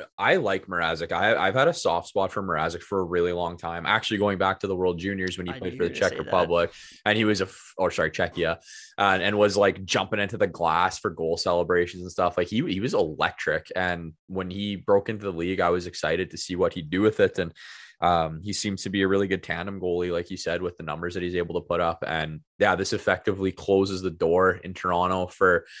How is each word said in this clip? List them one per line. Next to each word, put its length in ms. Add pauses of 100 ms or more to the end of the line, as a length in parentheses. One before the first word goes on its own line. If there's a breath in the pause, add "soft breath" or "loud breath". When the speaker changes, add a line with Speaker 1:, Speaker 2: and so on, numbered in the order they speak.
(180)
Speaker 1:
I 200
like 280
Mrazek. 460
I, 240
I've 180
had 140
a 80
soft 320
spot 240
for 100
Mrazek 400
for 200
a 20
really 300
long 220
time. 300
Actually, 320
going 220
back 220
to 60
the 80
World 220
Juniors 400
when 80
he 80
Speaker 2:
I 60
Speaker 1:
played 140
Speaker 2:
knew 40
Speaker 1:
for 60
Speaker 2:
you 60
Speaker 1:
the 40
Speaker 2:
were 60
gonna 0
Speaker 1:
Czech 140
Speaker 2:
say 40
that. 80
Speaker 1:
Republic, 460 (340 loud breath)
and 100
he 80
was 160
a 40
f-, 340
or 140
sorry, 180
Czechia, 480 (400 loud breath)
uh, 240
and 160
was, 180
like, 300
jumping 340
into 180
the 100
glass 500
for 140
goal 260
celebrations 640
and 100
stuff. 240
Like, 120
he, 180
he 140
was 160
electric. 800
And 380 (120)
when 240
he 260
broke 320
into 180
the 120
league, 220
I 100
was 160
excited 460
to 80
see 160
what 180
he'd 160
do 120
with 180
it. 180
And, 160 (480 loud breath)
um, 400
he 120
seems 280
to 80
be 140
a 40
really 200
good 160
tandem 360
goalie, 320
like 200
you 60
said, 260
with 140
the 60
numbers 300
that 80
he's 140
able 260
to 60
put 120
up. 280
And 340 (160)
yeah, 180
this 160
effectively 600
closes 500
the 80
door 440
in 200
Toronto 540
for 400 (120 loud breath)